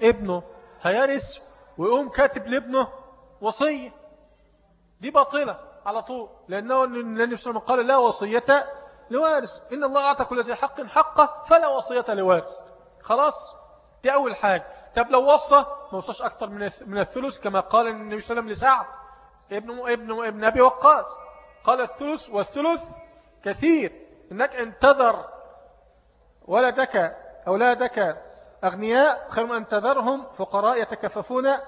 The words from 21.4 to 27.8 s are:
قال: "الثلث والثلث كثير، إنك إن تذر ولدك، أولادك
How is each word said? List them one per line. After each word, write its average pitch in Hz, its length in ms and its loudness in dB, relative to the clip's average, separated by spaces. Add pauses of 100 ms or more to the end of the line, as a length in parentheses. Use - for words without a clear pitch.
قال: 254 160 2
"الثلث 285 500 -8
والثلث 285 600 -4 (540)
كثير، 262 480 0 (400)
إنك 262 240 -4
إن 233 220 -8
تذر 262 500 4 (1160)
ولدك، 233 720 0 (320)
أولادك 220 760 0 (420)